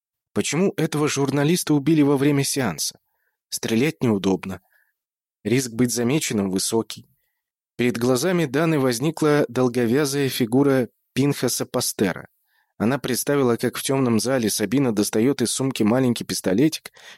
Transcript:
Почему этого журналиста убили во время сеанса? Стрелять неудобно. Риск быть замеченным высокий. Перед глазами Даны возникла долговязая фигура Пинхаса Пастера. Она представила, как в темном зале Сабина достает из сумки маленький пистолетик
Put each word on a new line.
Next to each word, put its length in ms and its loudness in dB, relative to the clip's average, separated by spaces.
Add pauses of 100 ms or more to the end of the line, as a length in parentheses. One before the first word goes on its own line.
(340)
Почему 420 0
этого 320 -2
журналиста 640 0
убили 280 4
во 140 4
время 280 2
сеанса? 560 -4 (480)
Стрелять 540 -2
неудобно. 580 0 (840)
Риск 280 0
быть 200 0
замеченным 560 0
высокий. 640 -4 (640)
Перед 220 0
глазами 460 0
Даны 340 0
возникла 720 0
долговязая 800 0
фигура 600 2 (260)
Пинхаса 500 0
Пастера. 640 -4 (500)
Она 200 0
представила, 580 0
как 200 -4
в 60 -8
темном 380 0
зале 300 0
Сабина 440 0
достает 460 0
из 100 0
сумки 320 -4
маленький 400 2
пистолетик 720 -2 (260)